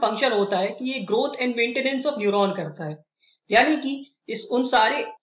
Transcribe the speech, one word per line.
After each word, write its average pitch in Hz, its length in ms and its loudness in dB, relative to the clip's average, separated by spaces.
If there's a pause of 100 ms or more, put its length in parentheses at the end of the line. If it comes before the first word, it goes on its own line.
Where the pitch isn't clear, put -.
function 226 280 2
होता 202 260 2
है 196 100 0
कि 254 220 -6
ये 262 200 -4
growth 262 360 0
and 240 120 -2
maintenance 254 520 0
of 208 120 -4
neuron 196 340 2
करता 156 320 -8
है, 151 80 -10 (540)
यानी 277 260 4
कि 269 180 -4 (340)
इस - 240 -4
उन 254 140 2
सारे 220 380 2 (180)